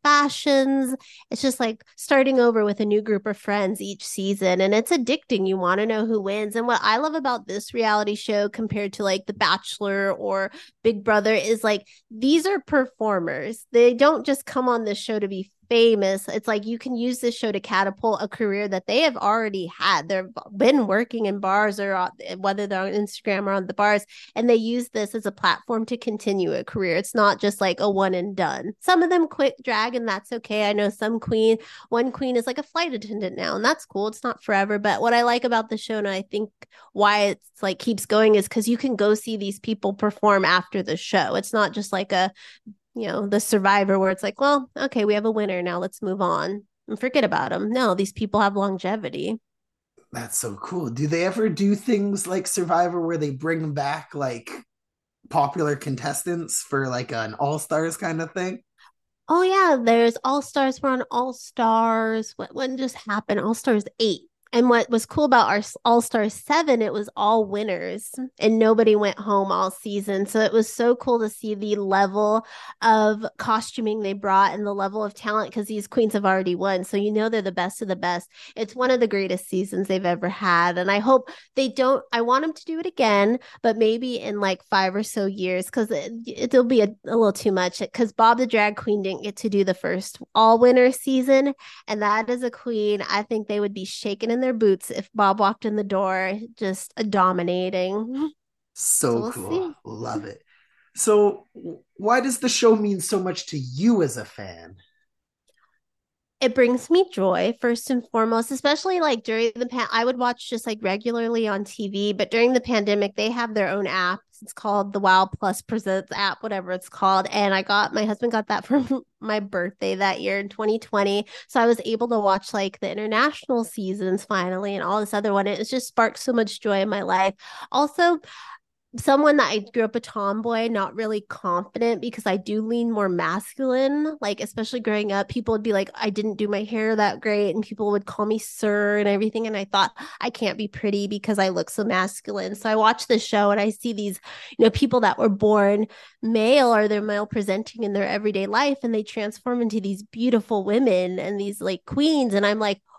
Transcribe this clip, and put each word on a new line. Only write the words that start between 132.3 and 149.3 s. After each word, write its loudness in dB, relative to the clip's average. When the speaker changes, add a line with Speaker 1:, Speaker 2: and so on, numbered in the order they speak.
Speaker 1:
do -4
lean -2
more 0
masculine. -2
Like, -4
especially -6
growing -2
up, -2
people -2
would -2
be 0
like, 0
"I -2
didn't -2
do -2
my -2
hair -2
that 2
great," 0
and -4
people -4
would 0
call -4
me 0
"sir" 0
and 2
everything. 0
And -4
I -4
thought, 0
"I -4
can't -4
be -4
pretty -4
because -4
I 2
look -4
so -4
masculine." -4
So -6
I 0
watch 2
the 2
show 0
and 2
I 0
see -6
these, -6
you 6
know, 6
people 2
that 4
were 4
born 4
male 4
or 4
they're 0
male -2
presenting -4
in -2
their 0
everyday -2
life, 2
and -2
they 0
transform -4